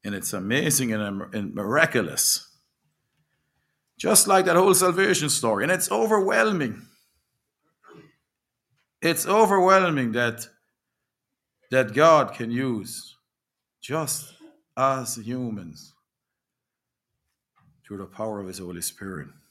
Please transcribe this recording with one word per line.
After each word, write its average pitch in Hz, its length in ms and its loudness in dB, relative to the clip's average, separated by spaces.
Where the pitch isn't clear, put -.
And 101 120 -10
it's - 180 -8
amazing 120 600 -2
and, 101 420 -6
and 101 200 -8
miraculous 104 1040 -2
just - 300 4
like 190 180 4
that 170 100 4
whole 185 180 6
salvation 180 540 2
story. 110 360 0
And 170 80 0
it's - 180 -2
overwhelming. 208 960 0
It's 165 240 0
overwhelming 185 840 4
that, 117 340 -2
that 123 240 0
God 147 400 6
can 117 160 -8
use 120 640 -6
just - 520 -8
us 131 400 -2
humans 107 760 -10
through 101 120 -14
the 95 80 -12
power 107 340 -8
of 98 60 -10
his 95 120 -12
Holy 87 240 -10
Spirit. 92 460 -12